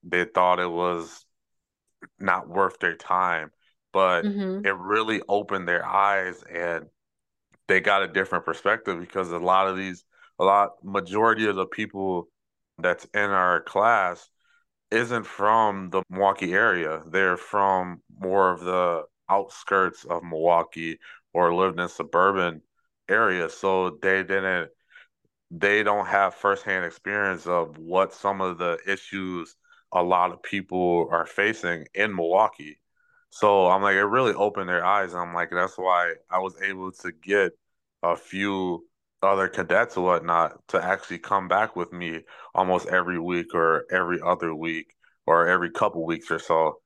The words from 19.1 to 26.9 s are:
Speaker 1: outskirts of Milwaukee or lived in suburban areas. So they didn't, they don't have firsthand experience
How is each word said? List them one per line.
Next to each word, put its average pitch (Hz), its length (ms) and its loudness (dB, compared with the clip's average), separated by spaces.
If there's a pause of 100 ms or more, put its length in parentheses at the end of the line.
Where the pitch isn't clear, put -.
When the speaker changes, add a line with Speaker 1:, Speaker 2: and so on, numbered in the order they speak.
Speaker 1:
outskirts 98 760 0
of 85 200 -6
Milwaukee 82 720 0 (340)
or 87 220 2
lived 90 240 0
in 87 100 -4
suburban 87 720 0 (460)
areas. 92 480 0
So 92 460 0
they 95 220 2
didn't, 95 460 -2 (800)
they 101 320 2
don't 104 240 0
have 98 280 2
firsthand 98 500 -2
experience 95 640 -4